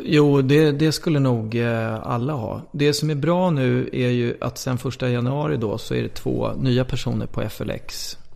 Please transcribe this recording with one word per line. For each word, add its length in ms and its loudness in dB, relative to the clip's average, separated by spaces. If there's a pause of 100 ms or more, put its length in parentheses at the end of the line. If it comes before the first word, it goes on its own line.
jo, 400 6
det, 300 6
det 200 2
skulle 280 0
nog, 340 0
eh, 520 -2
alla 260 -2
ha. 300 -6 (100)
Det 220 4
som 160 0
är 40 0
bra 360 2
nu 420 2
är 160 0
ju 320 0
att 180 -4
sen 200 -4
första 300 -4
januari 480 0
då 220 -2
så 160 -6
är 80 0
det 120 -6
två 420 -2
nya 280 2
personer 420 -2
på 160 -4
F 180 -6
L 100 -4
X. 480 -10 (180)